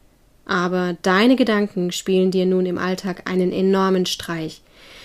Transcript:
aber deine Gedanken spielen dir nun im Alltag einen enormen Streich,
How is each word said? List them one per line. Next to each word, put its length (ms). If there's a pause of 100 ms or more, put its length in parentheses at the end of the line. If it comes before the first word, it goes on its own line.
(460)
aber 560
deine 340
Gedanken 560
spielen 380
dir 160
nun 180
im 140
Alltag 500
einen 240
enormen 540
Streich, 560 (420)